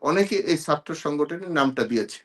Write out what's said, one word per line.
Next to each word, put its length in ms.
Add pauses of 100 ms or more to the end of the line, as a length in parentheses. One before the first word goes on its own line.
(100)
অনেকে 260 (140)
এই 140
ছাত্র 260 (140)
সংগঠনের 540
নামটা 320
দিয়েছে। 340